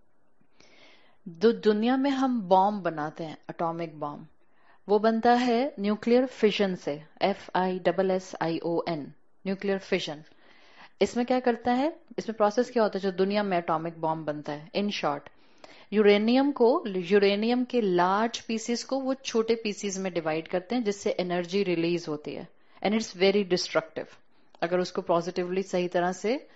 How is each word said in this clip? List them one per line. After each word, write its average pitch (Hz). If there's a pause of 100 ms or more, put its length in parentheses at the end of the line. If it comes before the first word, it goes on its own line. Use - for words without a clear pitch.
(1300)
दु-, 180
दुनिया 220
में 269
हम 262
bomb 190
बनाते 160
हैं, 156 (120)
atomic 165
bomb, 147 (600)
वो 208
बनता 226
है 247
nuclear 214
fission 202
से, 151 (200)
एफ़ 196
आई 185
डबल 185
एस 185
आई 165
ओ 165
N, 151 (340)
nuclear 196
fission। 165 (760)
इसमें 226
क्या 254
करता 247
है, 277 (220)
इसमें -
process 220
क्या 226
होता 202
है 185
जो 196
दुनिया 202
में 190
atomic 165
bomb 160
बनता 151
है? 151
In 202
short, 147 (640)
uranium 214
को, 269
uranium 202
के 247
large 196
pieces 226
को 262
वो 262
छोटे 226
pieces 202
में 190
divide 160
करते 185
हैं, 254
जिससे 202
energy 180
release 170
होती 151
है। - (340)
And 202
it's 220
very 196
destructive, - (520)
अगर 170
उसको 185
positively 180
सही 180
तरह 175
से 202 (200)